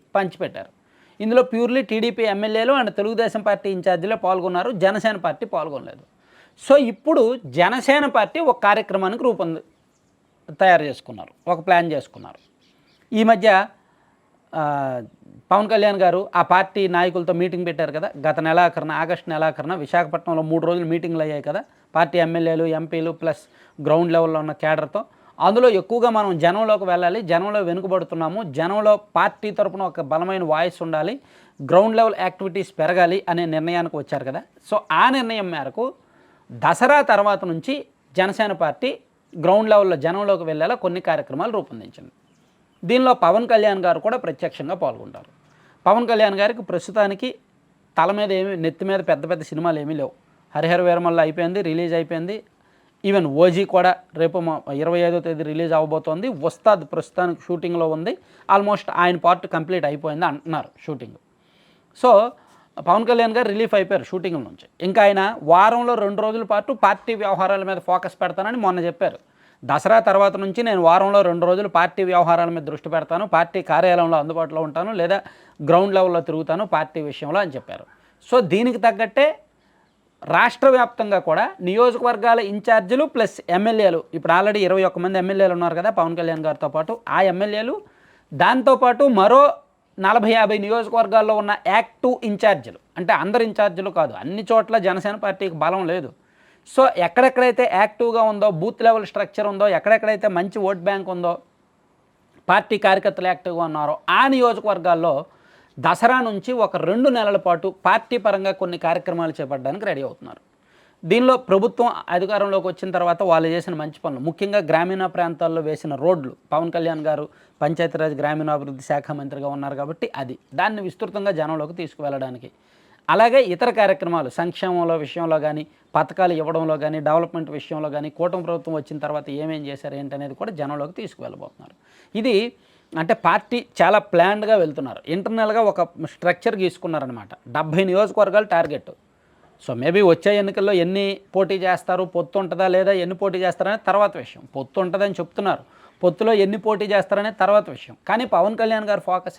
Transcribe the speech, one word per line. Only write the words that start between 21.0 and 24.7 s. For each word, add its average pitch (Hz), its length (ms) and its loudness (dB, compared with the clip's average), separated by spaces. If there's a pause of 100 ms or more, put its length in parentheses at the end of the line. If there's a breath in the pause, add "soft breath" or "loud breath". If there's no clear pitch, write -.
అయ్యాయి 147 160 -6
కదా, 165 220 -6 (320 soft breath)
పార్టీ 165 220 2
ఎమ్మెల్యేలు, 165 460 0
ఎంపీలు 160 480 -4
ప్లస్ 160 320 -6 (420 soft breath)
గ్రౌండ్ 165 260 2
లెవెల్లో 165 280 2
ఉన్న 156 120 -6
కేడర్తో. 156 540 -4 (340 soft breath)